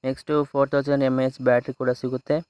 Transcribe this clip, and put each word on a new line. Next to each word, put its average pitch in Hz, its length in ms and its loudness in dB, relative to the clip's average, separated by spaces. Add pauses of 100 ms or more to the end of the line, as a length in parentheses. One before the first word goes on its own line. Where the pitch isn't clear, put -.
ನೆಕ್ಸ್ಟು 135 300 -6 (100)
ಫೋರ್ 139 260 0
ತೌಸಂಡ್ 139 340 0
ಎಮ್ 131 160 0
ಎಚ್ 131 200 -2
ಬ್ಯಾಟ್ರಿ 127 340 2
ಕೂಡ 127 180 -2
ಸಿಗುತ್ತೆ. 131 440 -4 (140)